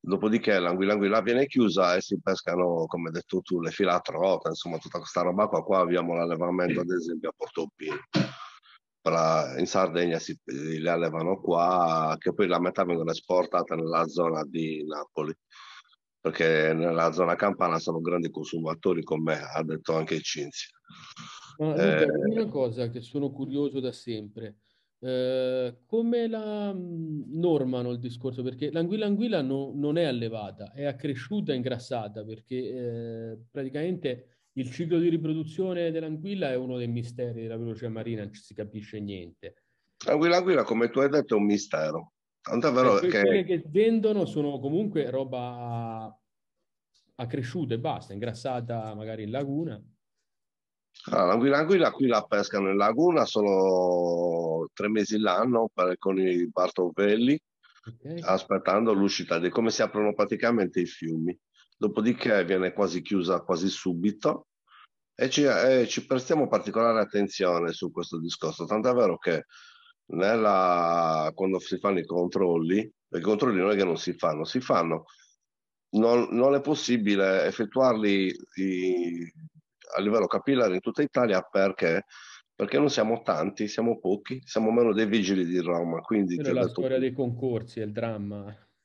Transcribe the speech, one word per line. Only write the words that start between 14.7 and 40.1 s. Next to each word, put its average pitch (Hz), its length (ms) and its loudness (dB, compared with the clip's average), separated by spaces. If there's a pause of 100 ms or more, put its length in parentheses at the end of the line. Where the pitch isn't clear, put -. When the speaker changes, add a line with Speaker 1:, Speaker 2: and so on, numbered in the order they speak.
Speaker 1:
Napoli, 76 480 -6 (880)
perché 80 520 2
nella 82 380 2
zona 85 240 2
campana 87 420 0
sono 82 220 -4
grandi 85 300 -2
consumatori, 80 720 -2
come 80 340 0
ha 76 260 -6
detto 80 320 -2
anche 80 260 -2
Cinzia. - 480 -8 (880)
Speaker 2:
Ma 156 140 0
Luca, 80 320 4
Speaker 1:
Eh. 147 280 2
Speaker 2:
una 220 160 0
cosa 123 420 -2
che 120 120 -10
sono 139 300 -6
curioso 139 500 -4
da 127 100 -4
sempre, 107 680 -12 (420)
eh, 127 840 -2
come 233 420 0
la, 208 460 -6
mm, 160 680 -8
normano 127 520 0
il 120 80 -6
discorso? 123 440 -8
Perché 127 280 -6
l'anguilla 175 340 -2
anguilla 202 360 0
no, 135 320 -4
non 147 240 0
è 170 60 2
allevata, 110 680 -6
è 143 120 -8
accresciuta 147 680 -4
e - 20 0
ingrassata, 117 720 -6
perché, 110 300 -12
eh, 117 840 -8 (120)
praticamente 143 920 -6 (120)
il 127 160 -6
ciclo 165 300 -2
di 170 80 2
riproduzione 165 840 -2
dell'anguilla 160 600 -4
è 127 40 -2
uno 127 220 -4
dei 120 120 -4
misteri 117 540 -6
della 113 120 -8
biologia 113 320 -8
marina, 110 360 -6
non 101 100 -12
ci - 80 -20
si - 120 -20
capisce 107 460 -10
niente. 95 640 -12 (420)
Speaker 1:
L'anguilla 160 320 4